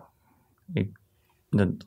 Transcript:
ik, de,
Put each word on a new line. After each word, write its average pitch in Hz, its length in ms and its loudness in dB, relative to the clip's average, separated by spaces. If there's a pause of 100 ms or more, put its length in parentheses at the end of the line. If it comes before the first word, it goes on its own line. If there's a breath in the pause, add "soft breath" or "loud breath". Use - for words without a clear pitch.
(720)
ik, - 240 -2 (520)
de, 98 380 2